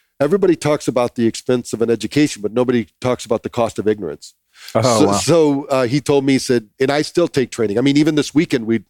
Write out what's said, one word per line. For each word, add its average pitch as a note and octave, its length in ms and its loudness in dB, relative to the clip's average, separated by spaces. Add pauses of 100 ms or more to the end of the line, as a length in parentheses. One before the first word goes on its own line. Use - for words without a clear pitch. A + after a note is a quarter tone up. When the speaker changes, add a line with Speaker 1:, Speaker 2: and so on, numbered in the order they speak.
(200)
Speaker 1:
"Everybody F3+ 380 2
talks D3+ 320 -2
about A#2+ 260 -2
the A#2 100 0
expense A#2+ 460 -2
of A2+ 100 -4
an A2+ 80 0
education, A2+ 520 -2
but G#2 100 -6
nobody A#2+ 360 0 (120)
talks B2+ 240 -4
about A2 200 -4
the - 60 -8
cost A2+ 300 -4
of G2+ 80 -2
ignorance." G2 460 -4 (400)
Speaker 2:
Oh, A2+ 80 0
Speaker 1:
So, A2+ 240 4
Speaker 2:
wow. G2+ 80 2
Speaker 1:
so, C#3+ 540 2
uh, C3 200 0
he C3+ 140 0
told C#3+ 240 0
me, C3+ 80 2
he C3 60 2
said, A#2+ 280 -2 (120)
and C3 120 0
I D3+ 100 0
still E3+ 280 -2
take B2 220 -2
training. G#2 260 -2
I A#2+ 40 0
mean, C#3 140 2
even D3+ 200 2
this - 180 -2
weekend, C#3 340 0
we, A2+ 220 0